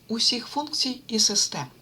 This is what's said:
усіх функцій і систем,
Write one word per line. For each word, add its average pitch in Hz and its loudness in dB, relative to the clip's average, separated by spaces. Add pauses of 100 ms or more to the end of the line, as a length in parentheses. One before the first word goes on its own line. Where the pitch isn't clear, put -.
усіх 233 0
функцій 285 -2
і 226 0
систем, 208 2 (160)